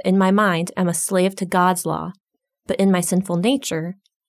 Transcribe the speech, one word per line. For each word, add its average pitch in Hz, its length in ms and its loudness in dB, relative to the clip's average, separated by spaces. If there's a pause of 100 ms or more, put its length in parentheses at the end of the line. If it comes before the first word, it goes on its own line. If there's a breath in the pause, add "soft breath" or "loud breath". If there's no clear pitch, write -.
in 185 120 2
my 190 120 4
mind 190 480 2
am 180 100 0
a 170 60 0
slave 190 440 0
to 190 80 -6
God's 180 400 0
law, 160 260 -6 (560)
but - 120 -2
in 196 120 4
my 180 100 2
sinful 175 360 -2
nature, 180 580 -2 (340)